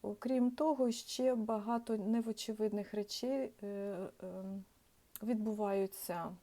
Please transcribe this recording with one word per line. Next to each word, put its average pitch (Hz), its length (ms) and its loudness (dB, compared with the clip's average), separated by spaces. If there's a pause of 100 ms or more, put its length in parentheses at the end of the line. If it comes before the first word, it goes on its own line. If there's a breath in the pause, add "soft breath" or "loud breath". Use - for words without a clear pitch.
Окрім 247 480 2
того, 262 400 4
ще 254 440 0
багато 226 600 0
невочевидних 214 960 0
речей, 247 560 -2 (120)
е, 202 40 -8
е, 202 420 -4 (1120)
відбуваються. 196 1200 0